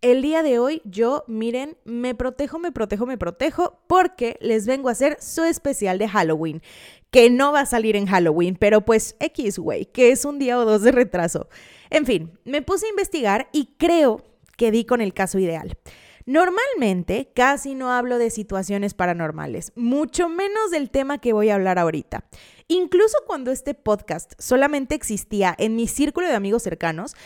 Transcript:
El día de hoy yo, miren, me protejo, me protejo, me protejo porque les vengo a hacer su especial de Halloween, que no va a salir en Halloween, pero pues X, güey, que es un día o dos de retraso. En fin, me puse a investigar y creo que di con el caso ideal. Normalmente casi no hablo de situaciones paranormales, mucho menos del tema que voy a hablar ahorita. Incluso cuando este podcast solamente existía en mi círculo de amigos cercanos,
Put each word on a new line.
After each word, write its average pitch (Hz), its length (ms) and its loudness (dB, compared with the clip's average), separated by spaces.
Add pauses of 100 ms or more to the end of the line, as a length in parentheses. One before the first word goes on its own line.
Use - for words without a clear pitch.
El 247 220 4
día 311 200 0
de 262 160 2
hoy 285 260 -2
yo, 226 420 -2
miren, 233 580 -8
me 240 300 -6
protejo, 254 440 -6
me 339 140 -6
protejo, 208 340 -4
me 254 120 -8
protejo - 680 -4
porque 247 540 0
les 220 260 0
vengo 262 220 -2
a 240 40 2
hacer 277 280 0
su - 240 -4
especial 277 540 -2
de 214 100 -2
Halloween, 160 540 0 (480)
que 240 200 8
no 269 220 4
va 294 80 2
a 277 60 0
salir 220 300 0
en 202 100 -2
Halloween, 180 500 2
pero 208 280 4
pues 220 360 0
X, 262 380 -4
güey, 135 280 -4
que 247 240 6
es 262 140 2
un 285 140 -6
día 247 200 0
o 240 60 2
dos 214 180 4
de 220 100 8
retraso. 175 560 0 (420)
En 302 140 2
fin, 170 400 -2
me 277 180 -4
puse 381 240 -4
a 440 40 -4
investigar 285 600 -2
y 285 260 -4
creo 302 440 4 (340)
que 226 140 2
di 226 140 2
con 240 160 0
el 196 140 -4
caso 190 240 -2
ideal. 170 400 -4 (500)
Normalmente 294 1040 0
casi 269 440 0
no 254 160 -4
hablo 247 260 -2
de 233 120 0
situaciones 202 640 -6
paranormales, 165 840 -4
mucho 294 520 0
menos 403 440 -4
del 294 180 -4
tema 277 280 -2
que 240 140 0
voy 214 180 4
a 208 40 2
hablar 185 240 2
ahorita. 160 460 -2 (420)
Incluso 370 500 2 (120)
cuando 262 240 -4
este 277 220 -6
podcast 202 640 -4
solamente 277 600 0
existía 202 600 -2
en 220 200 0
mi 233 100 -2
círculo 302 400 -2
de 311 80 0
amigos 202 300 -2
cercanos, 165 500 -6 (100)